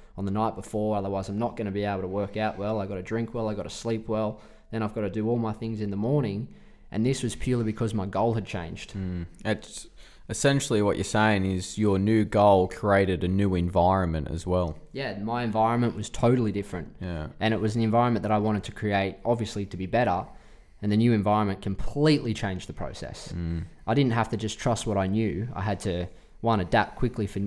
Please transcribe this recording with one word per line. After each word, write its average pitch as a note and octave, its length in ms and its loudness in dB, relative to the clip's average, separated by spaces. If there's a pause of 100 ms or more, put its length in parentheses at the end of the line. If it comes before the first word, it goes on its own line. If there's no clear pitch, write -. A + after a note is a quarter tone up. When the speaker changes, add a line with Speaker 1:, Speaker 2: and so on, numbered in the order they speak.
(160)
Speaker 1:
on G2 80 -6
the G2 60 -2
night G#2+ 240 0
before, G#2+ 420 -2
otherwise G2 320 -4
I'm G2+ 100 -4
not B2 180 -2
gonna G#2+ 140 -4
be G#2 140 -2
able G2 180 -2
to F2+ 60 -4
work G2 280 -4
out G#2+ 220 -2
well. G#2 220 -2
I G2 60 -4
gotta F#2+ 160 -6
drink A2+ 320 -4
well, A2+ 140 -2
I G#2+ 60 -4
gotta G2 160 -6
sleep A2+ 380 -4
well, A2 320 -2 (300)
then A2 120 -4
I've G#2+ 120 -4
gotta G#2+ 160 -2
do G#2+ 180 -2
all A#2 100 2
my A2+ 140 0
things A2 280 -6
in G#2 100 -4
the G2 60 -4
morning. A#2 520 0 (420)
And A2 160 0
this C3 160 0
was A#2 120 -2
purely B2 300 0
because G#2+ 300 -2
my G2+ 100 -2
goal G2+ 300 0
had G#2+ 100 -2
changed. F2 500 -10
Speaker 2:
Mm. F2+ 300 -4 (220)
It's - 400 -4 (420)
essentially B2+ 540 2
what G2+ 140 2
you're G2 80 -2
saying G#2+ 420 2
is F#2 320 -4
your G#2 200 4
new G#2+ 260 4
goal G2+ 440 6
created F#2+ 560 2
a F2+ 40 2
new F#2+ 260 2
environment F2 760 2
as D#2+ 160 -6
well. F2+ 300 0 (160)
Speaker 1:
Yeah, A#2+ 260 -6
my A#2 240 -4
environment A2+ 540 2
was G#2+ 140 -8
totally A#2+ 420 4
different. F#2+ 480 -6
Speaker 2:
Yeah. E2+ 280 -6 (120)
Speaker 1:
And A2 140 2
it F#2+ 60 0
was G#2+ 160 0
an A#2 60 2
environment A2+ 420 4
that G#2 80 0
I G#2+ 60 4
wanted G#2 260 0
to - 80 -10
create, G2 520 0
obviously, A2+ 420 -2
to F#2 120 -10
be F#2 80 -4
better. G2 380 2 (580)
And G#2 100 0
the G#2 40 4
new A#2 160 6
environment G#2 500 2
completely C3+ 720 2
changed F#2+ 340 -6
the - 60 -8
process. - 600 -10
Speaker 2:
Mm. E2 300 -4 (220)
Speaker 1:
I A2 80 2
didn't C3+ 180 4
have A2+ 180 0
to A2+ 60 -4
just G#2 220 -6
trust - 280 -2
what G#2 120 0
I F#2+ 80 2
knew. G#2 480 0
I - 80 -6
had G2 180 -2
to, F2+ 260 -2 (340)
one, A2+ 200 2
adapt G2 360 0
quickly A#2 300 -2
for, - 200 -6